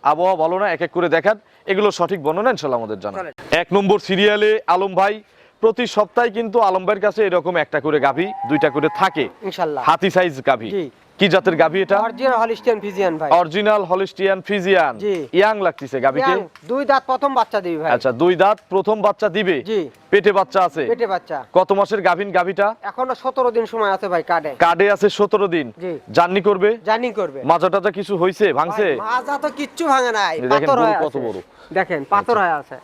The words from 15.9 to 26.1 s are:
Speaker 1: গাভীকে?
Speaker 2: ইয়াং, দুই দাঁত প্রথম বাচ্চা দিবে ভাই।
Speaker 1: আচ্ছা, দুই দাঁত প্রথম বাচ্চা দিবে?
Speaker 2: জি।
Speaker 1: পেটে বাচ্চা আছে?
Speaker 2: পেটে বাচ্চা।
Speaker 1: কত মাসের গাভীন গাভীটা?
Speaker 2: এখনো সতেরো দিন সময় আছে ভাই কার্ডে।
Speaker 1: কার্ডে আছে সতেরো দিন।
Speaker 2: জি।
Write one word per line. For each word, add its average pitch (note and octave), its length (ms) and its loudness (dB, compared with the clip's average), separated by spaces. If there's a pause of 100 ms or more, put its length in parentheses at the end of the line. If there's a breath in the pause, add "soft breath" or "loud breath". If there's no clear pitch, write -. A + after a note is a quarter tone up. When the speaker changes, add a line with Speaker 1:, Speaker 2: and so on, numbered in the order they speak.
Speaker 1:
গাভীকে? B3+ 280 2
Speaker 2:
ইয়াং, A#3+ 60 0 (320)
দুই C4+ 200 -2
দাঁত C4+ 200 4
প্রথম C#4 280 0
বাচ্চা G#3+ 260 -2
দিবে E3+ 160 -4
ভাই। D#3+ 140 -2
Speaker 1:
আচ্ছা, B2+ 160 0 (100)
দুই F3+ 200 4
দাঁত G#3 160 4 (160)
প্রথম G#3 320 0
বাচ্চা G#3 220 0 (100)
দিবে? F3+ 200 0 (120)
Speaker 2:
জি। A3 100 -2 (320)
Speaker 1:
পেটে G3+ 260 4
বাচ্চা F#3+ 300 0
আছে? D#3+ 240 -4
Speaker 2:
পেটে A#3+ 220 -2
বাচ্চা। E3+ 240 -6 (200)
Speaker 1:
কত F#3 200 2
মাসের G3+ 300 0
গাভীন F#3 300 0
গাভীটা? F#3+ 300 0 (220)
Speaker 2:
এখনো B3+ 320 -4
সতেরো C4 360 -2
দিন A3+ 140 0
সময় G#3+ 240 -2
আছে G3 180 -8
ভাই E3 180 0
কার্ডে। D#3 200 -2 (120)
Speaker 1:
কার্ডে E3+ 220 4 (100)
আছে G#3 120 0 (100)
সতেরো G3+ 380 0
দিন। C#3+ 120 -2 (160)
Speaker 2:
জি। F3+ 80 -8 (260)